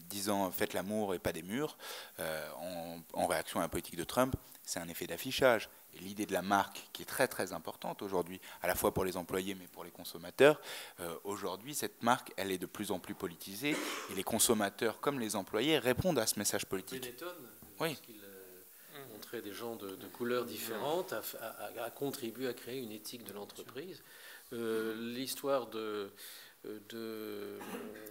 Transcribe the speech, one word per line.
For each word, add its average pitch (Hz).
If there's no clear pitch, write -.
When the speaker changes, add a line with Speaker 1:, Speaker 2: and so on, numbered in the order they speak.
Speaker 1:
disant « 98
Faites 101
l'amour 98
et 87
pas 92
des 85
murs », 123
euh, 78
en, 85
en 90
réaction 85
à -
la 82
politique 87
de 90
Trump, 127
c'est -
un 85
effet 85
d'affichage. 117
Et -
l'idée 101
de 92
la 90
marque, 98
qui -
est 82
très, -
très 95
importante -
aujourd'hui, 92
à 87
la 90
fois 104
pour 95
les 92
employés, 95
mais 92
pour -
les 87
consommateurs, 90
euh, 85
aujourd'hui, 101
cette -
marque, 120
elle 95
est 95
de 90
plus 101
en 92
plus 101
politisée, 98
et 98
les 92
consommateurs, 107
comme 143
les 107
employés, 123
répondent 127
à 110
ce -
message 104
politique. 98
Speaker 2:
Benetton, 127
Speaker 1:
Oui. 160
Speaker 2:
lorsqu'il, 120
euh, 98
montrait 110
des 101
gens 113
de, 95
de 95
couleurs 120
différentes, 113
a, 107
a, 113
a 117
contribué 127
à 123
créer 123
une 113
éthique 110
de -
l'entreprise. 143
Euh, 110
l'histoire 131
de, 107
de, 107